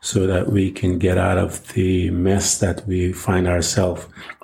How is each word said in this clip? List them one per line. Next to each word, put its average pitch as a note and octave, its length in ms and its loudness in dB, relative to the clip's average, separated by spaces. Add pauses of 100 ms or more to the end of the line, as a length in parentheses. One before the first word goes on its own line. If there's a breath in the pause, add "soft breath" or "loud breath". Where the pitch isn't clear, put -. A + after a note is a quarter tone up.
so F#2+ 260 0
that F#2+ 240 0
we F#2+ 200 2
can F2+ 260 0
get F2+ 200 2
out F#2 200 2
of - 360 -2
the F#2 360 2
mess F#2+ 500 0
that F#2 280 -2
we F2+ 260 0
find F#2 340 0
ourselves F2 600 0 (360 loud breath)